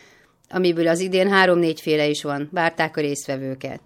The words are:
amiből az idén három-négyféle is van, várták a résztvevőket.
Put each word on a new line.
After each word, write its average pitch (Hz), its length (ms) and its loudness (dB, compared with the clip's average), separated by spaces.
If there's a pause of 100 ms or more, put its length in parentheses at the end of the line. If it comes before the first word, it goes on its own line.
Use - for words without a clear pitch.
(500)
amiből 170 380 0
az 170 120 2
idén 185 300 0
három-négyféle 165 760 2
is 147 160 -2
van, 143 280 -6
várták 165 460 -2
a 160 40 0
résztvevőket. 135 840 -6